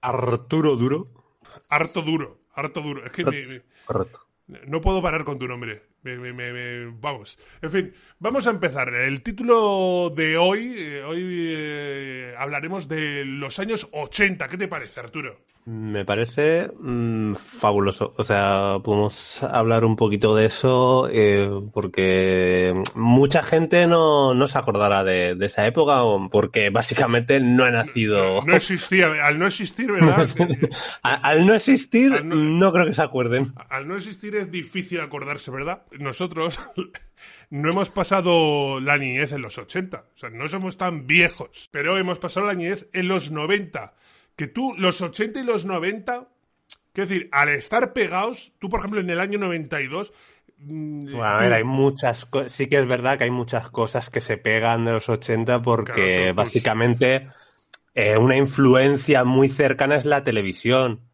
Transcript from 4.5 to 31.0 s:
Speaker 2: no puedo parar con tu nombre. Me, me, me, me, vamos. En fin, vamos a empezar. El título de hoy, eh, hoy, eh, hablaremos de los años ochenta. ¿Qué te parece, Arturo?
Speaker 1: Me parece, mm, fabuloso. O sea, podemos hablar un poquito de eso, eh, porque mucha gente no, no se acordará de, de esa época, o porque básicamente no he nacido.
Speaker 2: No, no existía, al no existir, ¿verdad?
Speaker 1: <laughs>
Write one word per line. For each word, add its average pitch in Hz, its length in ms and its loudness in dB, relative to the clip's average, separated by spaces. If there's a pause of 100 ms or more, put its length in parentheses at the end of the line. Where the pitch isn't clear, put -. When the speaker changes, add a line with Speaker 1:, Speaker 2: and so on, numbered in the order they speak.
Speaker 2:
no 156 140 -6
puedo 185 200 0
parar 160 220 -4
con 139 160 -8
tu 127 80 -10
nombre. 120 360 -12 (180)
Me, 127 160 -14
me, 123 160 -14
me, 123 180 -12
me, 120 340 -12 (140)
vamos. 123 400 -12 (220)
En 160 100 -10
fin, 190 220 -4 (260)
vamos 233 260 -2
a 240 40 2
empezar. 139 440 -2
El 131 300 -2
título 196 880 2
de 156 240 0
hoy, 208 400 2
eh, 147 280 -10
hoy, 170 180 -8 (320)
eh, 139 840 -10
hablaremos 147 520 -6
de 147 340 -4
los 135 360 -8
años 214 340 -6
ochenta. 180 560 -2
¿Qué 180 80 -12
te 190 100 -6
parece, 135 320 -12
Arturo? 123 460 -14 (200)
Speaker 1:
Me 110 380 -6
parece, 147 720 0
mm, 113 580 -4
fabuloso. 101 800 -2
O 107 80 -4
sea, 98 580 2
podemos 104 600 -2
hablar 113 420 2
un 113 100 4
poquito 107 400 2
de 110 120 6
eso, 127 640 2
eh, 101 400 4 (220)
porque 92 1040 2 (200)
mucha 131 480 4
gente 170 440 4
no, 151 460 4
no 131 160 4
se - 80 -2
acordará 104 480 2
de, 90 300 0
de 92 100 -2
esa 104 200 0
época, 139 380 4
o 101 260 2
porque 113 400 2
básicamente 120 680 0
no 127 260 4
he 123 60 4
nacido. 104 680 0
Speaker 2:
No, 143 60 -6
no 175 100 6
existía, 170 680 0
al 147 140 2
no 185 80 2
existir, 214 420 -6
¿verdad? 175 380 4 (400)
Speaker 1:
<laughs> - 340 -10